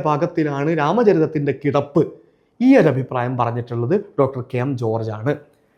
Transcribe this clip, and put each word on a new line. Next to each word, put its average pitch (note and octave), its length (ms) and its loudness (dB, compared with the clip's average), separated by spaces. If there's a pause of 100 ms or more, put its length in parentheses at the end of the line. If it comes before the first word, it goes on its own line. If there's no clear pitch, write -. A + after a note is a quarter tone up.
ഭാഗത്തിലാണ് D3+ 640 -2 (100)
രാമചരിതത്തിൻ്റെ D#3 720 2 (100)
കിടപ്പ്. C#3+ 400 0 (640)
ഈ - 20 4 (120)
ഒരു D#3 120 6
അഭിപ്രായം B2+ 480 -4
പറഞ്ഞിട്ടുള്ളത് A#2+ 540 -2 (240)
ഡോക്ടർ C3 220 0 (120)
കെ B2 120 -2
എം C#3+ 60 -4 (100)
ജോർജ് A2 380 -4
ആണ്. C3 160 -2 (440)